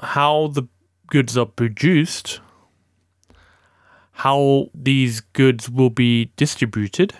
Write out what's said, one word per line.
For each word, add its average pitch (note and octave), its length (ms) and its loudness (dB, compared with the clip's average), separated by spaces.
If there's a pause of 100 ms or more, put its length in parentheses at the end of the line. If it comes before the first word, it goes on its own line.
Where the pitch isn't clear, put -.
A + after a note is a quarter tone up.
how D3+ 480 0
the C#3+ 160 -6 (420)
goods B2 320 0
are A#2+ 80 0
produced, D3 920 -2 (1700)
how C#3 640 2
these C3 460 0
goods C3 480 0
will B2+ 220 2
be A#2 460 0
distributed, A#2 840 -2